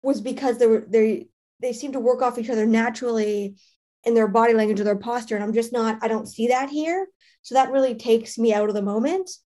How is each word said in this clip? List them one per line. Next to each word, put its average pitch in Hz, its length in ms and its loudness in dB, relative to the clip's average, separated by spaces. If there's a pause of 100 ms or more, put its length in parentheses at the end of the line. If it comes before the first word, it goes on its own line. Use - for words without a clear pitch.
was 262 200 -2
because 247 360 -4
they 240 80 4
were, 220 240 4
they, 220 380 2 (340)
they 247 100 -4
seemed 269 220 -8
to 269 60 -4
work 247 240 2
off 240 160 -2
each 226 100 -6
other 220 160 0
naturally 220 880 0 (500)
in 233 100 2
their 220 120 4
body 226 280 4
language 214 240 2
or 202 60 -2
their 208 100 2
posture. 226 400 -6
And 208 80 -4
I'm 214 100 -4
just 226 180 0
not, 226 300 -2
I 226 60 -2
don't 220 200 -2
see 226 200 -4
that 254 240 0
here. 330 360 -4 (360)
So - 100 -14
that 262 180 4
really 262 220 2
takes 226 460 0
me 226 160 4
out 208 140 0
of 208 60 -4
the 208 60 -2
moment. 262 480 -2 (160)